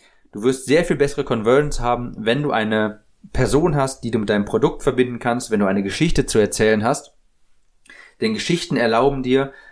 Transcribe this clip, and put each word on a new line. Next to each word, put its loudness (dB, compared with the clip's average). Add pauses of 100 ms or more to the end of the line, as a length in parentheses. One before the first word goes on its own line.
(320)
Du -8
wirst 0
sehr 4
viel -2
bessere -2
Conversions 2
haben, -2
wenn -2
du -2
eine -2 (300)
Person 2
hast, -2
die -4
du 0
mit -2
deinem 2
Produkt -2
verbinden 0
kannst, -4
wenn 0
du 2
eine 0
Geschichte 0
zu 0
erzählen 2
hast. -2 (1080)
Denn 0
Geschichten -2
erlauben 2
dir, 0 (200)